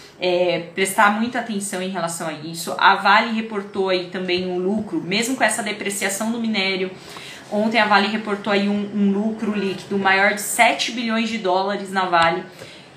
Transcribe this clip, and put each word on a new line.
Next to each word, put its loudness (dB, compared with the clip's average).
é, 2
prestar 4
muita -2
atenção -6
em -4
relação -6
a -6
isso. -8
A 6
Vale 4
reportou -4
aí 0
também -2
um -2
lucro, -2
mesmo -2
com 2
essa 0
depreciação -4
do -4
minério. 0
Ontem 2
a 6
Vale 4
reportou -2
aí 2
um, -2
um 4
lucro -2
líquido -4
maior 4
de -6
sete 2
bilhões -2
de -4
dólares -2
na 0
Vale, 4